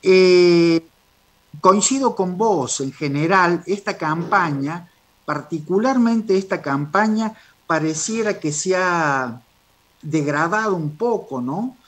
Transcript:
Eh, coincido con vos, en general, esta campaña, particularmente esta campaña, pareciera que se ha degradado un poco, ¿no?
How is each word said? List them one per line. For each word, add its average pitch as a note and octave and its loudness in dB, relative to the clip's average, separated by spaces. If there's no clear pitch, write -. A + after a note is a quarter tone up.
Eh, F3 6
coincido G#3+ 2
con F3+ -4
vos, F3+ 0
en C3+ -6
general, E3 0
esta G3 -6
campaña, E3 -2
particularmente G#3 0
esta F#3+ -4
campaña, G#3+ 0
pareciera E3+ -2
que D3+ -6
se F#3 -2
ha D3 -2
degradado D#3+ -2
un D3+ -6
poco, A3 -4
¿no? E3+ -6